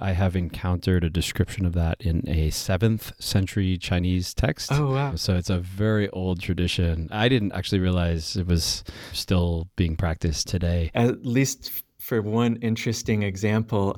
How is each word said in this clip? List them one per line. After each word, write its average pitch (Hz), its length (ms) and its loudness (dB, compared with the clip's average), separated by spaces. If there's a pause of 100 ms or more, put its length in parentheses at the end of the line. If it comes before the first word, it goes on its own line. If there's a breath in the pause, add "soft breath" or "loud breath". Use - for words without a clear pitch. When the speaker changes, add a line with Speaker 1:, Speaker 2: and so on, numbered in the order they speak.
Speaker 1:
I 98 100 0
have 92 240 2
encountered 90 720 0
a 82 40 2
description 87 560 0
of 85 80 0
that 85 280 0
in 82 260 0
a 78 220 2
seventh 110 640 0 (100)
century 95 540 0
Chinese 90 560 0
text. - 400 -2
Speaker 2:
Oh, 143 180 2
wow. 135 240 -2
Speaker 1:
So 92 220 0
it's 90 120 -4
a 90 100 0
very 101 500 0
old 92 320 -2
tradition. 85 720 0
I 107 180 2
didn't 107 240 2
actually 95 260 0
realize 87 560 0
it 90 120 -2
was 85 360 2 (300 loud breath)
still 87 640 0
being 82 180 2
practiced 80 540 -2
today. 85 440 0
Speaker 2:
At 120 320 2
least 127 460 0 (280)
for 110 220 -2
one 113 360 2
interesting 110 680 0
example, 104 760 0